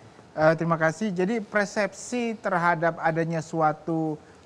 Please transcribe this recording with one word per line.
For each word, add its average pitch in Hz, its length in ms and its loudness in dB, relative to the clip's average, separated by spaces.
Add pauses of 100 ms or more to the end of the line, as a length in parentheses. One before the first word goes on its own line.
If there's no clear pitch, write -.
(360)
eh, 156 240 4
terima 165 160 0
kasih. 160 320 0
Jadi 185 320 -2
persepsi 214 960 -4
terhadap 170 640 0
adanya 165 400 2
suatu 160 800 -2 (260)